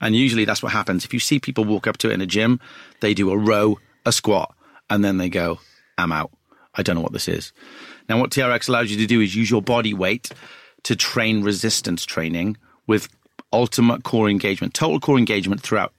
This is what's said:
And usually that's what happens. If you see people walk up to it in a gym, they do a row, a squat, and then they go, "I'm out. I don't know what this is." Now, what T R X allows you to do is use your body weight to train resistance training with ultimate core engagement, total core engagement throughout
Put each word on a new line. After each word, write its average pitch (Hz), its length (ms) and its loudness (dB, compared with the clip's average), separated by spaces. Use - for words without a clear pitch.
And 110 140 0
usually 117 300 2
that's 104 180 -2
what 117 80 -4
happens. 98 340 -2
If - 80 -12
you 123 60 -2
see 139 220 0
people 120 240 -2
walk 104 240 0
up 107 100 -2
to 113 120 0
it 107 40 0
in 95 60 -2
a 95 60 -4
gym, 110 340 2
they 107 120 2
do 95 200 2
a 101 40 2
row, 107 440 2
a 120 60 2
squat, - 420 0
and 104 160 2
then 98 140 0
they 90 100 -2
go, 85 300 -2
"I'm 85 140 0
out. 76 180 -4
I 98 80 -4
don't 87 100 0
know 82 80 -4
what 85 100 -4
this - 140 -6
is." 82 260 -8
Now, 113 120 0
what 131 100 0
T 139 100 -2
R 123 120 2
X - 160 -2
allows 117 240 0
you 104 60 -6
to 110 80 0
do 117 140 4
is 98 140 0
use 110 160 0
your 110 120 2
body 113 320 0
weight 95 360 -2
to 120 100 0
train 110 480 0
resistance 98 640 -2
training 85 520 -4
with 110 220 0
ultimate 120 500 2
core 110 260 2
engagement, 98 460 -2
total 156 240 0
core 139 180 2
engagement 101 460 2
throughout - 360 -2